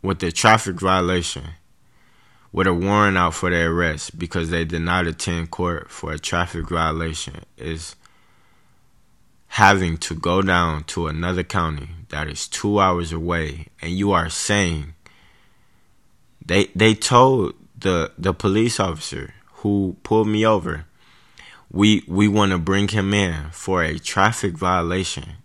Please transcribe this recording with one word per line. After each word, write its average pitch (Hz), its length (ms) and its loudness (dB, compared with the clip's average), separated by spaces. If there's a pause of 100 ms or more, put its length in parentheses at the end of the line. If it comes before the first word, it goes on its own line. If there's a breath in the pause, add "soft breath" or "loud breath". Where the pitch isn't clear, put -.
with 92 220 -4
a 87 100 -2
traffic 107 480 2
violation, 90 680 0 (1000 soft breath)
with 92 140 0
a 92 80 2
warrant 98 420 4
out 87 200 2
for 90 160 -2
their 85 200 2
arrest 82 460 -2
because 82 320 -4
they 85 160 -2
did 82 160 -4
not 87 240 0
attend 82 460 -6
court 87 400 -6
for - 200 -10
a 78 60 -8
traffic 85 500 -4
violation, 82 760 -4 (140)
is 80 380 -10 (1500 soft breath)
having 92 480 4
to - 180 -8
go 87 260 0
down 87 420 2
to 82 240 -6
another 87 360 -4
county 80 460 -4 (200)
that 76 180 -8
is 73 200 -10
two 104 320 -2
hours 87 320 2
away, 82 560 -4 (140)
and 82 100 -6
you 98 200 0
are 85 180 2
saying, 85 640 -2 (1500 soft breath)
they, 95 220 2 (100)
they 110 200 6
told 127 580 4 (240)
the, 87 400 0
the 95 160 0
police 107 460 0
officer - 560 -6 (220)
who 98 440 0
pulled 110 260 2
me 107 160 0
over, 87 420 0 (840 loud breath)
"We, 104 380 4
we 98 200 2
wanna 98 300 2
bring 98 300 0
him 101 260 0
in 82 380 0
for 92 320 -2
a 80 160 -4
traffic 101 580 0
violation." 90 760 -2 (120)